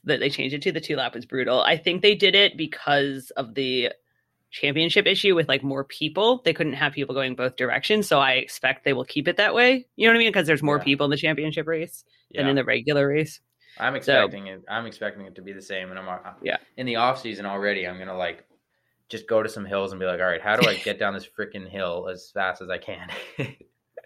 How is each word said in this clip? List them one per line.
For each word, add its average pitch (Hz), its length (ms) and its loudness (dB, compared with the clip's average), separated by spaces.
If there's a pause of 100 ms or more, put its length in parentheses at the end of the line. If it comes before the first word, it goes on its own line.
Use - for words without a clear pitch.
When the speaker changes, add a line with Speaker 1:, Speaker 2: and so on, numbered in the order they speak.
Speaker 1:
that 147 140 0
they 135 100 0
changed 139 260 -4
it 147 80 -6
to, 190 80 0
the 160 100 -4
two 156 160 -4
lap 123 180 -2
was 117 100 -10
brutal. 123 360 0
I 160 160 4
think 175 240 -2
they 208 140 6
did 190 200 4
it 202 220 4
because 143 760 -2
of 113 240 -6
the 127 360 0 (600)
championship 160 560 2
issue 190 280 4
with, 165 140 2
like, 135 140 0
more 135 220 -2
people. 202 600 0
They 165 80 4
couldn't 156 200 -2
have 139 200 -2
people 139 220 -4
going 131 200 -2
both 127 220 -2
directions, 127 500 2
so 151 120 4
I 135 140 6
expect 131 520 -2
they 143 80 4
will 127 120 -2
keep 147 220 -4
it 175 100 0
that 208 180 2
way. 247 320 4 (100)
You 220 100 6
know 226 60 10
what 226 40 6
I - 60 6
mean? 220 100 2
'Cause 180 140 2
there's 151 160 4
more 147 160 4
Speaker 2:
Yeah. - 60 -8
Speaker 1:
people 139 200 2
in 139 60 2
the 147 60 0
championship 156 500 -2
race 165 380 -6 (300)
than 139 100 0
Speaker 2:
Yeah. 135 40 2
Speaker 1:
in 139 80 4
the 131 80 0
regular 139 440 2
race. 151 320 -2 (360)
Speaker 2:
I'm 127 220 -2
Speaker 1:
So - 0 -
Speaker 2:
expecting 104 480 2
it, 95 220 -14
I'm 113 160 -4
expecting 101 400 -10
it 90 100 -20
to 95 60 -20
be 98 120 -14
the 95 80 -16
same, 95 300 -8
and 92 80 -12
I'm, 95 100 -12
uh, 92 320 -12
Speaker 1:
Yeah. - 160 -4 (200)
Speaker 2:
in 127 80 -8
the 120 120 -2
off 127 240 0
season 101 240 -8
already, 98 420 -4
I'm 92 120 -10
gonna, 92 180 -10
like, 85 280 -6 (640)
just - 180 -12
go 110 160 2
to 107 60 -4
some 104 160 -10
hills 98 280 -2
and 92 60 -10
be 92 80 -4
like, 90 140 -2
"All 92 60 2
right, 82 140 0
how 104 160 0
do 113 100 2
I 101 80 -2
Speaker 1:
<laughs> - 100 -8
Speaker 2:
get 101 140 -4
down 101 140 -2
this 98 140 -12
freaking 98 420 -4
hill 90 400 -4
as 90 220 -12
fast 95 300 -2
as 90 80 -10
I 90 100 -4
can?" 87 300 -12 (280)
<laughs> - 320 -10 (360)